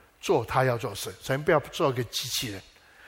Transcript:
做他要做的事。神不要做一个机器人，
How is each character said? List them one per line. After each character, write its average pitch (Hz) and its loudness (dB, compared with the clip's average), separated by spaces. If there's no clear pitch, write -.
做 139 2
他 131 2
要 123 2
做 113 -6
的 101 -10
事。 98 -8
神 139 -2
不 175 4
要 151 6
做 - 0
一 - 0
个 123 -2
机 - -6
器 120 -4
人， 95 -10